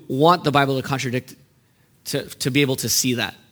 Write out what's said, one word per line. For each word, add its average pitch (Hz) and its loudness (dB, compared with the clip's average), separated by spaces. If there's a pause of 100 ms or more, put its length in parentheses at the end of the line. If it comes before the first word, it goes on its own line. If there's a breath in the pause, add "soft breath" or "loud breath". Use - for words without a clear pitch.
want 165 4
the 147 0
Bible 135 2
to - -2
contradict, 127 -6 (680)
to, - -4
to - -6
be 143 4
able 131 0
to 120 -4
see 127 0
that. 107 -4 (160)